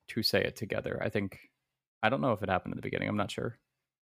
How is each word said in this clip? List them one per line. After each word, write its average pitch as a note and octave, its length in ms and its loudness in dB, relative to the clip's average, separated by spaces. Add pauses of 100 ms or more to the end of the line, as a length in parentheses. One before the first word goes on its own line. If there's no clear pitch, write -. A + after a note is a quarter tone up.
(140)
who A2 100 0
say G2 200 4
it - 120 -2
together. - 460 -4
I - 80 -2
think, - 420 -4 (520)
I A2 60 6
don't C#3 120 2
know C3+ 120 4
if G#2 80 -2
it G2 80 0
happened - 240 0
in - 40 -4
the - 40 -8
beginning. - 260 -2
I'm G#2 100 0
not G2+ 140 0
sure. A#2+ 280 -6 (520)